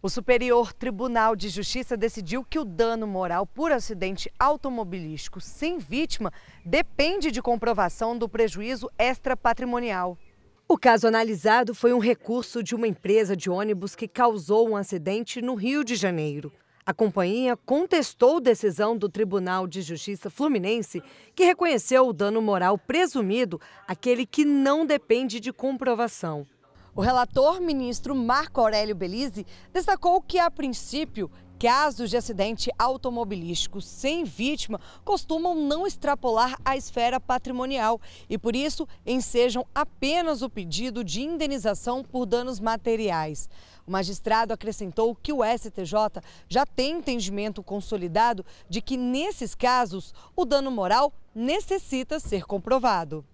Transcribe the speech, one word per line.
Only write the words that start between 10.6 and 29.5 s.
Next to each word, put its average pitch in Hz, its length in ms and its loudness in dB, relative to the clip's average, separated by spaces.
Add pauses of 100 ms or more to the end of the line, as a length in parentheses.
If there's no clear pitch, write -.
O - 80 6
caso 226 320 6
analisado 226 680 4
foi 240 200 4
um 247 40 4
recurso 233 640 0
de 196 120 -4
uma 226 120 0
empresa 202 480 2
de 190 140 -4
ônibus 196 480 -2
que 226 100 -8
causou 220 600 2
um 214 80 0
acidente 202 640 -4
no 247 140 -2
Rio 254 280 0
de 233 140 -2
Janeiro. 151 560 -2 (320)
A 190 80 -2
companhia 220 640 2
contestou 302 840 4
decisão 220 580 2
do 202 120 -2
Tribunal 185 580 -2
de 180 140 -8
Justiça 170 480 -8
Fluminense, 220 760 -2 (320)
que - 100 4
reconheceu 294 640 6
o 240 60 -2
dano 202 300 0
moral 196 340 2
presumido, 240 840 0 (300)
aquele 240 380 0
que - 180 2
não 285 400 4
depende 240 560 0
de 240 120 -6
comprovação. 233 920 -2 (480)
O 202 80 -2
relator, 254 580 4
ministro 269 540 -2
Marco 262 440 0
Aurélio 214 360 2
Belize, 190 500 -6 (260)